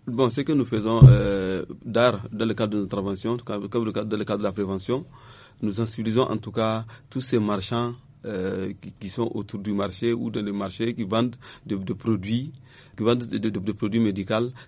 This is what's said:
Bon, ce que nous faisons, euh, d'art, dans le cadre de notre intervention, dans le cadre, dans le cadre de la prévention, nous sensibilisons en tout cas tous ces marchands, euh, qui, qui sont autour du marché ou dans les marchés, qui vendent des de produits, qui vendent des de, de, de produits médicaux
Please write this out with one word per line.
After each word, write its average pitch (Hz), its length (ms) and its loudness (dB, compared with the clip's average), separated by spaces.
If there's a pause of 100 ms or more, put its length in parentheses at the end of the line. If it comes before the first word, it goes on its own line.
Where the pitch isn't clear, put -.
Bon, 127 220 2
ce 123 140 0
que 160 100 0
nous 135 140 4
faisons, 113 420 2
euh, 98 560 4 (220)
d'art, 117 340 4 (100)
dans 113 140 -4
le 113 80 0
cadre 104 200 -2
de 104 100 -2
notre 95 60 -4 (100)
intervention, 98 380 -2
dans 107 220 -8
le 101 100 -8 (240)
cadre, 107 120 -4
dans 107 140 -2
le 104 60 -4
cadre 104 160 -2
de 104 40 -2
la 98 80 -2
prévention, 98 540 -2 (560)
nous 107 100 0
sensibilisons 110 520 0
en - 120 -2
tout 110 160 -10
cas 110 320 -2 (240)
tous 135 140 -6
ces 127 160 0
marchands, 107 560 -2 (320)
euh, 95 540 -4
qui, - 180 -14
qui 101 100 -10
sont 117 260 -4
autour 101 260 -8
du 104 120 -4
marché 101 400 -2
ou 117 180 -2
dans 107 140 -4
les 101 80 -4
marchés, 101 420 -4
qui 113 100 -6
vendent 117 320 0 (300)
des 104 100 -2
de 95 160 -4
produits, 110 600 -2 (440)
qui 113 60 -6
vendent 120 220 4
des 110 140 -4
de, 107 120 -2
de, 101 100 -4
de 98 120 -4
produits 107 280 0
médicaux 107 480 0 (200)